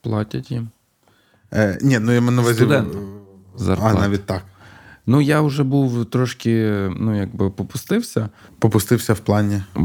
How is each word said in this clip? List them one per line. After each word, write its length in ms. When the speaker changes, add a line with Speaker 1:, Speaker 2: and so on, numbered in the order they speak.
Speaker 1:
платять 500
їм. 180
Speaker 2:
Е, 280
ні, 180
ну, 120
я 100
маю 140
на 60
увазі, 160
Speaker 1:
Студент. 380
Speaker 2:
е, 20
Speaker 1:
Зарплата. 400
Speaker 2:
а, 40
навіть 240
так. 180
Speaker 1:
Ну, 160
я 200
вже 220
був 420
трошки, 680
ну, 200
якби 300
попустився. 800
Speaker 2:
Попустився 540
в 60
плані? 420